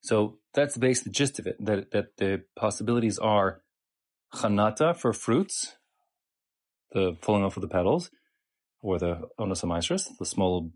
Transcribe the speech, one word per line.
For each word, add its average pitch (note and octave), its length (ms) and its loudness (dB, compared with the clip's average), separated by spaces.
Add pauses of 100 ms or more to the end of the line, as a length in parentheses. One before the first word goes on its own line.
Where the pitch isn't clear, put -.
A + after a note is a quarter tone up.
So A2 380 0 (140)
that's C#3+ 200 2
the B2 60 -8
base, B2+ 240 2
the G#2+ 60 -8
gist C3+ 300 0
of - 60 -10
it, - 180 -8
that, G2+ 280 0
that - 260 -2
the F#2+ 260 0 (140)
possibilities A2+ 640 0
are G2+ 420 2 (720)
chanata A2 640 2
for A#2 180 0
fruits, - 640 -2 (1200)
the F#2 280 0
falling G#2 220 2
off F#2+ 140 -2
of F#2 40 -6
the E2 60 -6
petals, F#2+ 420 2 (720)
or F#2+ 160 -2
the E2+ 300 -4 (120)
onos F#2 240 -4
hamaisros, F2 540 -4
the F2+ 80 -8
small F2+ 500 -2